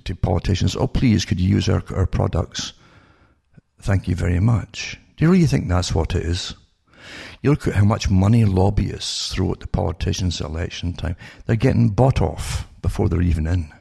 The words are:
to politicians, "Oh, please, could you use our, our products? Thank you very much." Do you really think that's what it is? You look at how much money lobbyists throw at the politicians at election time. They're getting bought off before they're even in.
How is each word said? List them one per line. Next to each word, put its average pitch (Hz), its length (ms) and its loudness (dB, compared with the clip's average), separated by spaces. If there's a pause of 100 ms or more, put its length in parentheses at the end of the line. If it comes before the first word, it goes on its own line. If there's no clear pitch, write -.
to 92 100 -6
politicians, 95 600 0
"Oh, - 120 0
please, 104 380 2
could 95 140 -2
you 92 100 2
use 98 200 2
our, 92 140 0 (120)
our 87 120 0
products? - 680 -4 (1080)
Thank 98 260 -2
you 90 80 0
very 87 240 0
much." - 580 -2 (200)
Do 151 80 2
you 165 60 6
really 175 160 6
think 127 200 0
that's 90 260 0
what 85 220 0
it - 80 -2
is? - 320 -4 (840)
You 135 100 2
look 147 160 -2
at 92 80 -2
how 101 100 4
much 104 240 0
money 104 360 4
lobbyists 95 880 -2
throw 92 180 -2
at 92 80 -6
the - 80 -12
politicians 90 760 -2
at 73 60 -8
election 85 460 -8
time. 85 220 -6 (300)
They're 117 100 0
getting 113 340 4
bought 123 320 2
off - 460 -4 (140)
before - 280 0
they're 87 120 0
even 82 260 2
in. 82 340 -2